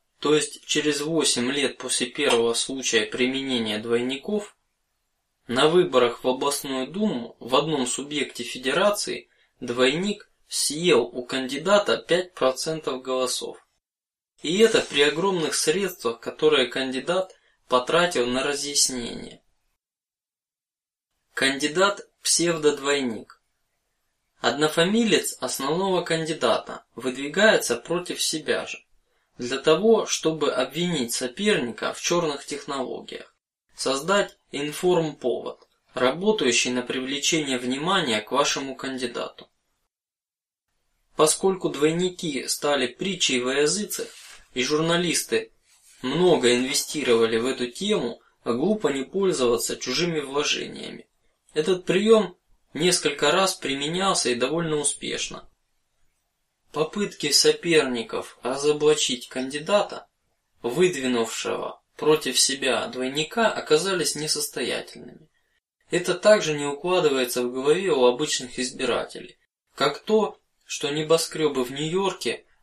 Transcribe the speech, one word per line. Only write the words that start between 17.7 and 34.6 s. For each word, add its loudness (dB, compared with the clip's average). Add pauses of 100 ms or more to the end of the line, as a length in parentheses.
на -2
разъяснение. -4 (1900)
Кандидат 0 (160)
псевдодвойник. 0 (1000)
Однофамилец 2
основного 0
кандидата -2 (120)
выдвигается 2
против -6
себя -2
же, -14 (540)
для -6
того, 4
чтобы -2
обвинить -2
соперника -2
в -12
черных -2
технологиях, -10 (400)
создать -2 (140)
информповод, -2 (280)